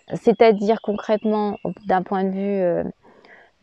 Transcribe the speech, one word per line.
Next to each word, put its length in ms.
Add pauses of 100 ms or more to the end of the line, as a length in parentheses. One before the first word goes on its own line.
(160)
C'est-à-dire 680
concrètement, 760 (280)
d'un 160
point 220
de 80
vue, 80
euh, 440 (800)